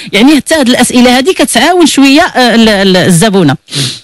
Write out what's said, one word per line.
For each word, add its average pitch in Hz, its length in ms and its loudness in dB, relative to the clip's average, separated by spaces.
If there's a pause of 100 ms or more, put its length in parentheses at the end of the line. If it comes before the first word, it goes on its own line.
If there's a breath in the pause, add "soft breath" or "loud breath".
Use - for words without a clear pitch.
(120 loud breath)
يعني 262 240 2
حتى 285 180 -2
هاد 277 140 0
الاسئله 247 500 0
هذه 294 140 -2
كتعاون 320 540 0
شويه، 277 360 2
آه، 247 320 -2
ال-، 226 140 2
ال-، 196 280 0
الزبونه. 180 600 0 (480 loud breath)